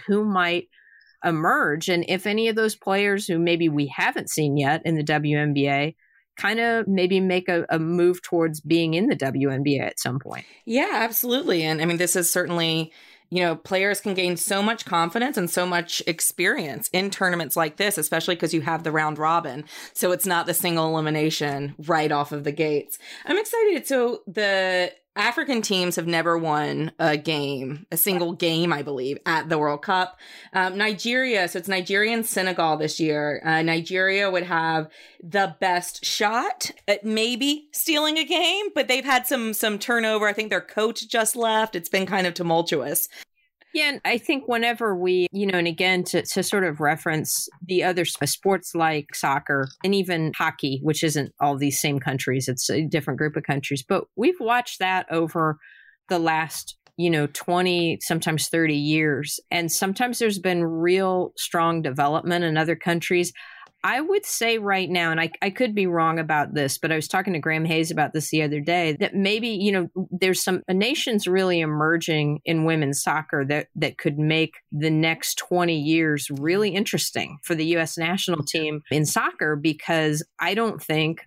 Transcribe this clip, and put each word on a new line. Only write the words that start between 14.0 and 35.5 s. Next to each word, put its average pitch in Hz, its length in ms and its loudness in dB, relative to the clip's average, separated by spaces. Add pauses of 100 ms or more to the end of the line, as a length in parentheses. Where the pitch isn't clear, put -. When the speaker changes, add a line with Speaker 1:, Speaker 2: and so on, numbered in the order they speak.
Speaker 2:
gain 180 240 0
so 196 240 0
much 220 240 -2
confidence 180 500 0
and 175 140 0
so 180 160 0
much 175 400 -2
experience 175 880 -2
in 190 160 0
tournaments 175 480 -2
like 156 200 0
this, 196 200 0
especially 165 380 0
'cause 170 180 0
you 160 80 2
have 165 220 -4
the 160 80 -2
round 156 260 0
robin. 156 480 0 (280)
So - 180 0
it's 180 160 0
not 170 180 0
the 170 80 -2
single 165 340 0
elimination 156 840 0 (140)
right 156 240 2
off 147 200 0
of 147 120 -6
the 147 80 -2
gates. 151 480 -2 (260)
I'm 349 140 2
excited. 427 480 0
So 247 400 0
the 190 640 0 (220)
African 240 480 0
teams 180 320 0
have 170 100 -2
never 170 320 2
won 151 640 -2
a 156 180 2
game, 143 760 -4
a 165 60 -4
single 175 360 0
game, 165 380 0
I 147 120 -2
believe, 135 420 -4
at 160 240 -2
the 160 80 2
World 147 240 0
Cup. 185 380 0 (340)
Um, 185 240 0
Nigeria, 214 680 0
so 185 100 -6
it's 175 100 -6
Nigeria 196 460 0
and 226 100 0
Senegal 180 540 0
this 156 220 -4
year. 147 440 0
Uh, 160 200 2
Nigeria 185 640 2
would 180 140 0
have 160 460 0 (340)
the 180 360 0